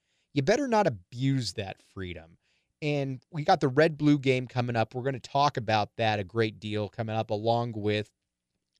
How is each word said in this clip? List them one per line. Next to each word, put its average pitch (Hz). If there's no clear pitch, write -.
You 139
better 247
not 214
abuse 123
that 95
freedom. 85
And 139
we 151
got 185
the 147
Red 151
Blue 147
game 127
coming 120
up. 110
We're 127
gonna 131
talk 143
about 107
that 110
a 101
great 110
deal 104
coming 110
up, 110
along 117
with 104